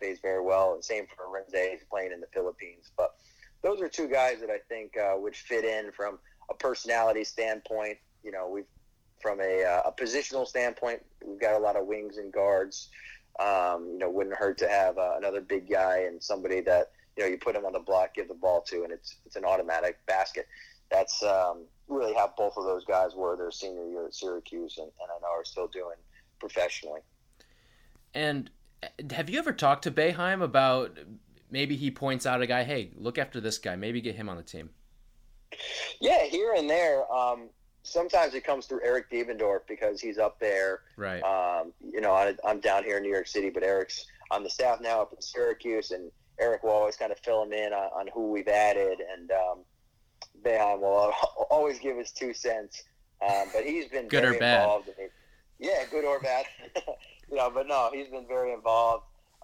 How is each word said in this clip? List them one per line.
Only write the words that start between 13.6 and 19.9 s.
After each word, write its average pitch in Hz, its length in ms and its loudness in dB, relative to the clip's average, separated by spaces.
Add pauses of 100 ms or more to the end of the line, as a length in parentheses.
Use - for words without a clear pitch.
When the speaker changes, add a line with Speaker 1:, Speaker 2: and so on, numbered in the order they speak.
Speaker 1:
you 90 60 -6
know, 90 100 0
wouldn't 95 260 -2
hurt 98 240 0
to 90 100 2
have, 95 280 4
uh, 90 220 0
another 98 240 -2
big 95 280 -4
guy 95 280 2 (100)
and 85 140 -12
somebody 92 400 -2
that, 90 300 4 (260)
you 104 60 0
know, 95 40 2
you 92 80 0
put 110 180 -2
him 101 120 -4
on 92 80 -4
the 95 60 -2
block, 92 340 2
give 92 140 -6
the 92 60 -10
ball 92 280 2
to, 87 220 -6
and 85 80 -8
it's, - 240 -14 (100)
it's - 100 -14
an 95 80 -6
automatic 87 600 0